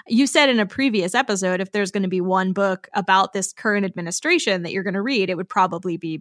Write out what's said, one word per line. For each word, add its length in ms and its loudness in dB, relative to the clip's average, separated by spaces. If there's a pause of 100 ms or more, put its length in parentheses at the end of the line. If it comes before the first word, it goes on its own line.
you 200 4
said 220 4
in 100 4
a 80 2
previous 480 0
episode, 460 0
if 100 -8
there's 180 -2
gonna 180 -2
be 140 0
one 320 0
book 400 -2
about 400 2
this 200 -4
current 340 0
administration 720 -2
that 100 -8
you're 120 -4
gonna 180 -2
read, 300 0
it 40 -4
would 140 -6
probably 480 0
be 240 -8